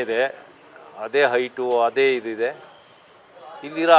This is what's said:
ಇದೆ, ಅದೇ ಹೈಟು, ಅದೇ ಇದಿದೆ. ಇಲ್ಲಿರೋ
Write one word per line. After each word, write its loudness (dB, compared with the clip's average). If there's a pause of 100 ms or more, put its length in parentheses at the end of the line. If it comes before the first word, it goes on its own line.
ಇದೆ, -2 (840)
ಅದೇ 0 (100)
ಹೈಟು, -4 (200)
ಅದೇ 0 (100)
ಇದಿದೆ. -6 (1160)
ಇಲ್ಲಿರೋ 2